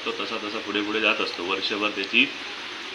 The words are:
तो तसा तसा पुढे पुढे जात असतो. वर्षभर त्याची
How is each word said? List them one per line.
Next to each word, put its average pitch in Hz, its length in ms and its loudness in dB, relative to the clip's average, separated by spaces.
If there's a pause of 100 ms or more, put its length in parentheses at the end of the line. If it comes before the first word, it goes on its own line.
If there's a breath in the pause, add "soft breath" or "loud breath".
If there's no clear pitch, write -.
तो 117 80 -2
तसा 113 240 -4
तसा 107 220 -4
पुढे 101 220 0
पुढे 107 200 2
जात 107 140 6
असतो. 92 300 -2
वर्षभर 98 440 0
त्याची 104 400 4 (680)